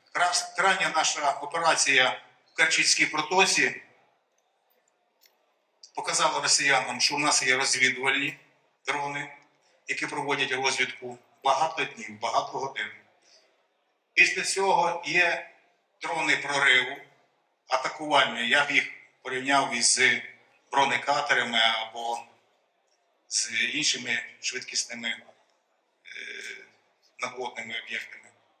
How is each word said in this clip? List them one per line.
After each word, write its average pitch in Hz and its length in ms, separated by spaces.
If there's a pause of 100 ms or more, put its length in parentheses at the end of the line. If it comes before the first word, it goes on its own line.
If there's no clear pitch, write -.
(140)
Крас-, - 420
крайня 175 400
наша 151 360
операція 143 880 (320)
в - 40
Керченській 151 480
протоці 151 760 (2250)
показала 160 460
росіянам, 139 600
що - 140
в - 40
нас 143 240
є 131 140
розвідувальні 131 800 (500)
дрони, 143 460 (540)
які 143 200
проводять 139 440
розвідку 127 680 (260)
багато 143 400
днів, 107 360
багато 123 400
годин. 107 280 (1300)
Після - 280
цього 180 640
є 170 460 (500)
дрони 151 360
прориву, 135 600 (680)
атакувальні. 127 840
Я 139 160
б 143 60
їх - 200 (300)
порівняв 131 540
із 120 260 (680)
бронекатерами 131 880
або 113 640 (1120)
з - 180 (220)
іншими 123 500 (180)
швидкісними, 120 680
е, 110 120 (2000)
надводними 117 680
об'єктами. - 440 (300)